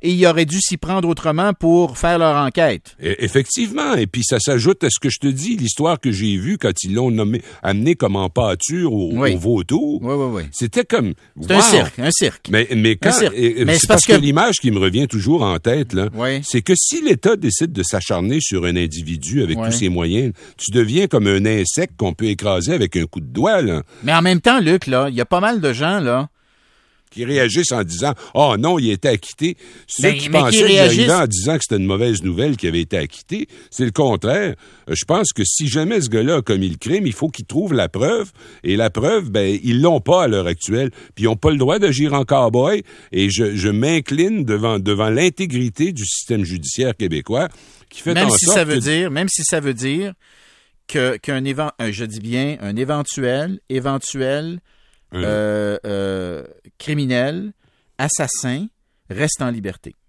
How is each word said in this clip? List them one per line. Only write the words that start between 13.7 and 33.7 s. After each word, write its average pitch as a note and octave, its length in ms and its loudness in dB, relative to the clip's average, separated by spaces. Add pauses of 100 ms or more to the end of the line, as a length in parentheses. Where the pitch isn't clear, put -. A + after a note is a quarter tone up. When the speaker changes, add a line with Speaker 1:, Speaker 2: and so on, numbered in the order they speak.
Speaker 2:
c'est E3 80 4
Speaker 1:
c'est - 40 2
Speaker 2:
parce G#3 180 6
Speaker 1:
parce - 20 0
Speaker 2:
que G#3 140 8
Speaker 1:
que C#3+ 60 2
Speaker 2:
l'image F3 340 4
qui B2 120 2
me G2 80 2
revient G2 260 2
toujours A#2 380 0
en F2 160 0
tête, B2 320 0
là, F#2 200 0
Speaker 1:
Oui. C3 300 -4
Speaker 2:
c'est B2 180 -2
que F#3 160 2
si D#4 260 -2
l'État A3+ 340 2
décide E3 360 -2
de G2 120 -2
s'acharner G2 560 -2
sur F2+ 240 -2
un F2 100 0
individu E2+ 680 -4
avec E2 160 -2
Speaker 1:
Ouais. A2 140 -4
Speaker 2:
tous A#2 60 -2
ses A2 140 0
moyens, F2+ 420 0 (240)
tu - 160 -8
deviens A#2+ 340 2
comme G#2+ 220 2
un G2 180 2
insecte A2 500 -2
qu'on F#2 180 -2
peut A2+ 120 -6
écraser G2+ 480 -2
avec G#2+ 220 0
un E2+ 80 0
coup - 160 -10
de D#2+ 120 -10
doigt, F3+ 300 2
là. E2 220 -2 (180)
Speaker 1:
Mais C3 100 0
en E3 100 4
même F3+ 180 4
temps, B3 180 4
Luc, F3 300 2
là, C3 200 2
il B2+ 60 -6
y A#2+ 60 -2
a A#2+ 40 2
pas F3+ 160 0
mal A3 200 0
de C#3+ 120 0
gens, D#3+ 280 0
là, C3 280 0 (840)
Speaker 2:
qui A#2 140 -10
réagissent C3+ 460 2
en A#2 140 0
disant, « F2 280 -2 (220)
Oh C3 240 4
non, E3 220 2
il A#2 100 2
a G2+ 40 2
été G2 140 -2
acquitté. » D3 480 -2 (300)
Ceux - 160 -6
Speaker 1:
Mais, - 140 4
Speaker 2:
qui C#3+ 140 -6
Speaker 1:
mais D#3+ 80 4
qui C#3+ 80 4
Speaker 2:
pensaient G#3+ 160 4
que - 20 6
Speaker 1:
réagissent G3 320 6 (100)
Speaker 2:
j'arrivais E3+ 160 4
en C3+ 60 2
disant A2 300 -2
que - 40 -4
c'était - 140 -2
une F#2+ 100 0
mauvaise G2+ 380 0
nouvelle G#2+ 320 0
qu'il F2+ 120 -4
avait E2+ 120 0
été E2 180 -4
acquitté, - 480 -8 (240)